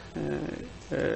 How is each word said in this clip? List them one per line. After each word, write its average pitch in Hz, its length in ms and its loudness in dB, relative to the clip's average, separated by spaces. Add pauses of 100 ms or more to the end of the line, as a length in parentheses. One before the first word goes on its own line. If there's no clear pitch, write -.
(120)
අ, - 100 -2 (640)
අ, - 120 2 (160)